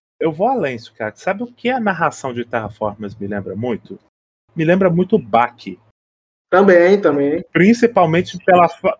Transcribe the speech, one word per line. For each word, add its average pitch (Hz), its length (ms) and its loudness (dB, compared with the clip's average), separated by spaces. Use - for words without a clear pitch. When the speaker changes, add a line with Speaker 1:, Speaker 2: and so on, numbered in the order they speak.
Speaker 1:
Eu 160 120 -2
vou 175 160 -4
além, 165 320 -4
Sukiyaki. - 400 -12
Sabe 196 240 -6
o 240 80 -12
que - 180 -8
a 247 100 -2
narração 165 540 -4
de 120 120 -8
Terraformers 107 720 -8
me 101 100 -10
lembra 101 280 -8
muito? 107 440 -8
Me 165 80 -2
lembra 185 260 2
muito 180 300 0
Baki. 117 580 -2
Speaker 2:
Também, 185 520 4
também. 147 500 0
Speaker 1:
Principalmente 180 960 2
pela 180 240 6
fa-, - 300 -4